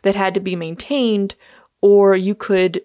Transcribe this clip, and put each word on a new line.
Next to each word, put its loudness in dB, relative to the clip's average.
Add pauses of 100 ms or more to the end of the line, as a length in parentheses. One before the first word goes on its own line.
that 0
had -2
to -4
be -6
maintained, -4 (440)
or 6
you -2
could -2